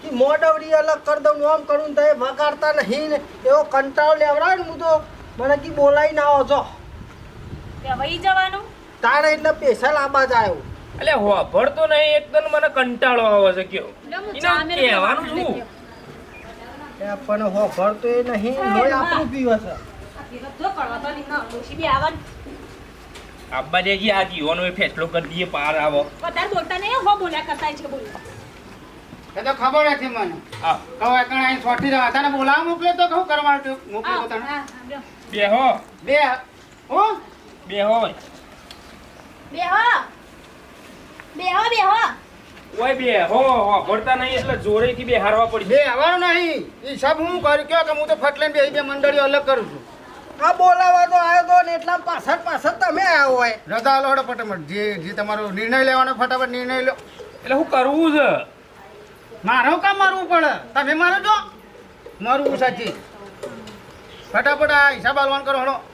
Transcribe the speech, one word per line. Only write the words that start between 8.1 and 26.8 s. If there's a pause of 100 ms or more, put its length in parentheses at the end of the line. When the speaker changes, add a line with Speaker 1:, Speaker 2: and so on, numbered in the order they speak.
Speaker 2:
જવાનું? (360)
Speaker 1:
તાણે
એટલે
સ્પેશિયલ
આબા
જ
આવ્યો. (380)
Speaker 3:
અલ્યા,
હોભળ
તો
નહીં,
એકદમ
મને
કંટાળો
આવે
છે,
કયો.
Speaker 2:
એટલે
હું
Speaker 3:
એને
Speaker 2:
ચા
મેં
Speaker 3:
કહેવાનું
Speaker 2:
એટલે
Speaker 3:
શું?
Speaker 2:
કહેવાનું. (1300)
Speaker 1:
એ
પણ
હોભળ
તો
એ
નહીં,
Speaker 2:
એ
Speaker 1:
લોહી
Speaker 2:
હા.
Speaker 1:
આપણું
પીવે
છે.
Speaker 2:
આ
પીવો
તો
કડવા
તો
નહીં,
ના,
ડોશી
બી
આવવાનું. (1300)
Speaker 3:
આબા
દેજી,
આ
જીવોનો
એ
ફેસલો
કરી
દઈએ,
પાર
આવો. (100)
Speaker 2:
વધારે
બોલતા
નહીં,